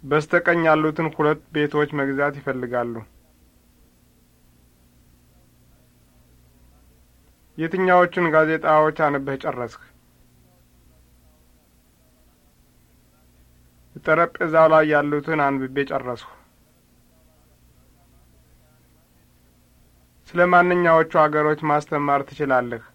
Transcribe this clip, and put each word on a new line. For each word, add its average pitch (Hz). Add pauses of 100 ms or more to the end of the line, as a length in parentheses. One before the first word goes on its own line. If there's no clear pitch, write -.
በስተቀኝ 170
ያሉትን 156
ሁለት 151 (100)
ቤቶች 147
መግዛት 139
ይፈልጋሉ። 123 (4000)
የትኛዎቹን 180
ጋዜጣዎች 156
አንበህ 139
ጨረስክ? 123 (4000)
ጠረጴዛው 160
ላይ 156
ያሉትን 147
አንብቤ 139
ጨረስሁ። 123 (4000)
ስለ 175
ማንኛዎቹ 175
አገሮች 151
ማስተማር 147
ትችላለህ? 123 (140)